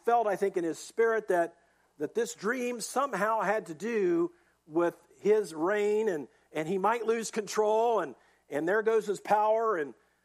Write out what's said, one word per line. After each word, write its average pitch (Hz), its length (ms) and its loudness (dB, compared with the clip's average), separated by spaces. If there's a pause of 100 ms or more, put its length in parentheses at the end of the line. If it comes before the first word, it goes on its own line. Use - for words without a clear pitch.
felt, 233 220 2
I 190 80 0
think, 196 220 -2
in 170 60 0
his 160 140 -4
spirit 220 520 0
that, 170 260 0 (440)
that 143 140 -6
this 220 220 -2
dream 247 460 -4
somehow 220 600 -2
had 190 260 -2
to 165 60 -10
do 175 580 0 (360)
with 165 260 0 (260)
his 196 340 2
reign, 208 560 0
and, 147 180 -4 (260)
and 156 140 -4
he 190 100 -2
might 220 280 0
lose 226 260 -2
control, 214 680 2
and, 143 120 -6 (360)
and 151 180 -2
there 208 160 2
goes 214 240 2
his 190 120 -2
power, 214 580 2
and, 139 160 -6 (320)